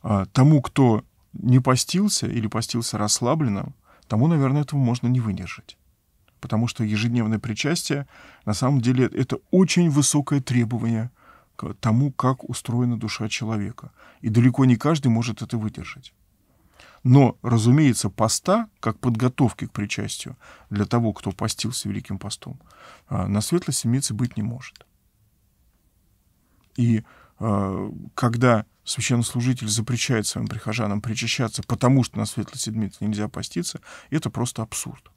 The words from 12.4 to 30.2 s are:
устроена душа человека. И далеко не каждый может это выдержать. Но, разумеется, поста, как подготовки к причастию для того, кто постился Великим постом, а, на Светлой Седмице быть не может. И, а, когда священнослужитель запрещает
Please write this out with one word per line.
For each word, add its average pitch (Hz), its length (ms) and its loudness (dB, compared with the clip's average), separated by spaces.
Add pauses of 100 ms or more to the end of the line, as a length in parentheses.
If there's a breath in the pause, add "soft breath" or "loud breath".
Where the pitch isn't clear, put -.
устроена 120 480 -2
душа 107 300 -6
человека. 107 640 -6 (300 soft breath)
И - 80 -2
далеко 120 340 4
не 123 140 6
каждый 143 320 2
может 113 320 0
это 113 160 -6
выдержать. - 560 -10 (880 soft breath)
Но, 131 380 8
разумеется, 120 680 4
поста, 180 600 0 (100)
как - 200 -4
подготовки 127 680 0
к - 40 -14
причастию - 680 -8 (320 loud breath)
для 101 160 0
того, 117 260 0
кто 101 200 -8
постился 110 580 -6
Великим 98 300 -8
постом, 127 400 -12 (480 loud breath)
а, 92 200 -4
на 101 140 0
Светлой 165 320 -2
Седмице 123 400 -2
быть 117 240 -4
не 107 60 -4
может. 117 420 -10 (1900)
И, 117 260 2 (360 soft breath)
а, 98 520 -2 (240)
когда 117 500 2 (240)
священнослужитель 120 800 -2
запрещает 113 580 -2